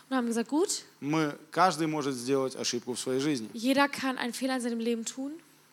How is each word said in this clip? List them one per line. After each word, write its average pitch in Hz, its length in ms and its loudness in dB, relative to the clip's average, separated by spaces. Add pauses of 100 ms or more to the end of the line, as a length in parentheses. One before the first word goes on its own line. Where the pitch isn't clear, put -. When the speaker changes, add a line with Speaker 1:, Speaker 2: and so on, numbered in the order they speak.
Speaker 1:
und 262 80 2
haben 240 100 0
gesagt: 233 220 -2
Gut, 339 340 0 (160)
Speaker 2:
мы, 147 380 0 (140)
каждый 165 360 4
может 143 280 0
сделать 131 420 0
ошибку 120 380 -2
в - 40 -8
своей 131 220 0
жизни. 135 320 0
Speaker 1:
jeder 262 340 2
kann 269 300 -4
einen 240 160 -4
Fehler 262 240 -2
in 240 40 -4
seinem 233 200 -2
Leben 226 240 -2
tun 269 260 -8 (420)